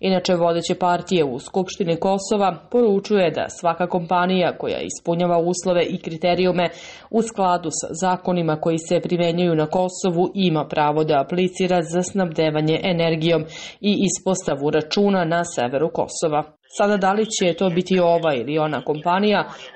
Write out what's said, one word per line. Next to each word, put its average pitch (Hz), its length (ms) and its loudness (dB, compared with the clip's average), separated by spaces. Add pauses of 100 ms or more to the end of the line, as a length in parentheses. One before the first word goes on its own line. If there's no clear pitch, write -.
inače 185 340 2
vodeće 170 400 2
partije 175 500 0
u 131 140 -4
Skupštini 185 580 -4
Kosova, 196 720 0
poručuje 202 600 2
da - 180 -4
svaka 170 380 -2
kompanija 180 720 0
koja 95 220 -4
ispunjava 170 580 0
uslove 175 460 0
i 175 140 -4
kriterijume 175 720 0 (420)
u 220 120 2
skladu 180 500 0
sa - 180 -8
zakonima 180 640 0
koji 160 220 0
se 165 220 0
primenjuju 170 540 0
na 156 120 2
Kosovu 180 680 0
ima 170 300 2
pravo 151 400 2
da 151 160 2
aplicira 180 640 0
za 165 200 -2
snabdevanje 160 800 0
energijom 165 640 0 (360)
i 196 160 2 (100)
ispostavu 156 640 -2
računa 185 540 2
na 170 200 0
severu 139 480 -2
Kosova. 151 600 -2 (260)
Sada 208 180 2
da 190 160 2
li 214 140 0
će 185 320 0
to 190 120 2
biti 180 280 0
ova 170 360 4
ili 131 240 -2
ona 151 260 -2
kompanija, 175 600 0 (300)